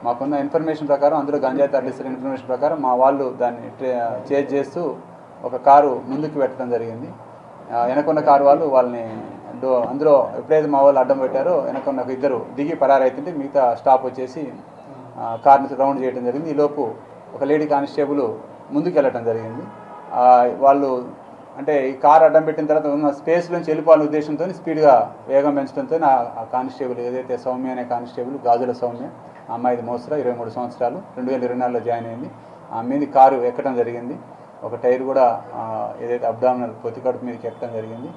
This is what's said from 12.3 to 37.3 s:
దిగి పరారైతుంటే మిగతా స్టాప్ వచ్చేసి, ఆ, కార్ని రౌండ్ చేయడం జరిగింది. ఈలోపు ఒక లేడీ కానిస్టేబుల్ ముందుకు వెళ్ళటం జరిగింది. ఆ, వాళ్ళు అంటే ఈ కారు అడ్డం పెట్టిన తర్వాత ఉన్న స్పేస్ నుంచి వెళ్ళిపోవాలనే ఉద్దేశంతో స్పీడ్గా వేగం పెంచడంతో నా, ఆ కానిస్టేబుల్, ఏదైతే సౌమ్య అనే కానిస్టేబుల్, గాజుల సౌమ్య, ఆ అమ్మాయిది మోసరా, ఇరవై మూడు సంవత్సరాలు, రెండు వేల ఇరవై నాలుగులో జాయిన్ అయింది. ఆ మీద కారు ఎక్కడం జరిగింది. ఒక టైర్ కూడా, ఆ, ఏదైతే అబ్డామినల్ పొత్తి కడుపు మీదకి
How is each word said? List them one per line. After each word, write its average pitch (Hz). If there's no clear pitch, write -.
దిగి 147
పరారైతుంటే 135
మిగతా 135
స్టాప్ 131
వచ్చేసి, 127
ఆ, 117
కార్ని 139
రౌండ్ 135
చేయడం 123
జరిగింది. 143
ఈలోపు 143
ఒక 135
లేడీ 151
కానిస్టేబుల్ 143
ముందుకు 165
వెళ్ళటం 123
జరిగింది. 113
ఆ, 123
వాళ్ళు 135
అంటే 139
ఈ 135
కారు 147
అడ్డం 156
పెట్టిన 156
తర్వాత 151
ఉన్న 147
స్పేస్ 165
నుంచి 170
వెళ్ళిపోవాలనే 156
ఉద్దేశంతో 151
స్పీడ్గా 147
వేగం 139
పెంచడంతో 135
నా, 156
ఆ 117
కానిస్టేబుల్, 127
ఏదైతే 123
సౌమ్య 127
అనే 127
కానిస్టేబుల్, 123
గాజుల 120
సౌమ్య, 120
ఆ -
అమ్మాయిది 120
మోసరా, 120
ఇరవై 123
మూడు 117
సంవత్సరాలు, 127
రెండు 127
వేల 127
ఇరవై 123
నాలుగులో 123
జాయిన్ 117
అయింది. 123
ఆ 113
మీద 139
కారు 135
ఎక్కడం 123
జరిగింది. 120
ఒక 117
టైర్ 127
కూడా, 127
ఆ, 113
ఏదైతే 120
అబ్డామినల్ 120
పొత్తి 120
కడుపు 123
మీదకి 117